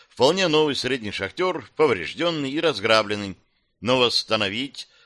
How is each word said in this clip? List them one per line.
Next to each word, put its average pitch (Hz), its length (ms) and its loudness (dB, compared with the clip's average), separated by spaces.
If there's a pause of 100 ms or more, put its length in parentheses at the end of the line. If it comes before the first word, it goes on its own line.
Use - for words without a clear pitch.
Вполне 175 380 2
новый 151 280 2
средний 123 360 -4
шахтёр, 151 640 -4
повреждённый 139 760 0
и 151 100 -4
разграбленный, 107 760 0 (460)
но 123 160 0
восстановить 110 920 -2 (180)